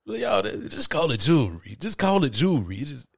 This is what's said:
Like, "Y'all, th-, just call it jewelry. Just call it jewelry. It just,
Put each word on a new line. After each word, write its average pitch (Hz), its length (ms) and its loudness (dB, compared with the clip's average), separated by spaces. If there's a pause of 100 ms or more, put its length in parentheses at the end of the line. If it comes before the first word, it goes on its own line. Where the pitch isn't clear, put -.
Like, 226 160 -8
"Y'all, 208 220 0
th-, - 260 -8
just - 220 -4
call 165 180 2
it 113 100 0
jewelry. 107 600 2
Just 208 180 -6
call 196 280 4
it 127 60 0
jewelry. 110 460 2
It 131 80 -6
just, 143 220 -14 (100)